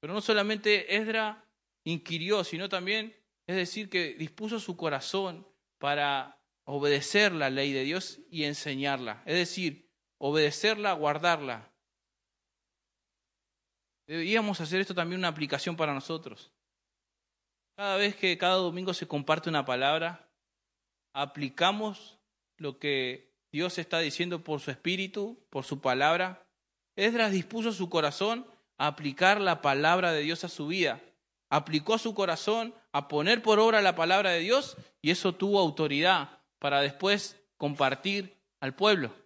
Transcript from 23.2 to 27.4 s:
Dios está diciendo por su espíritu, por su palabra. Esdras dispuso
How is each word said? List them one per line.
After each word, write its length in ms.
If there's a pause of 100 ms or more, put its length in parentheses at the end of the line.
Dios 260
está 200
diciendo 440
por 180
su 100
espíritu, 680 (120)
por 140
su 180
palabra. 640 (500)
Esdras 340
dispuso 420